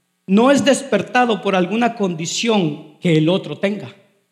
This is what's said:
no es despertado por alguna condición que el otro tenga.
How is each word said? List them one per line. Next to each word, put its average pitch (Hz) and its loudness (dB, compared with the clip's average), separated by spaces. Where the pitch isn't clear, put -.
no 226 4
es 240 2
despertado 233 0
por 190 -2
alguna 214 0
condición 175 -4
que 165 2
el 156 2
otro 180 -2
tenga. 196 -6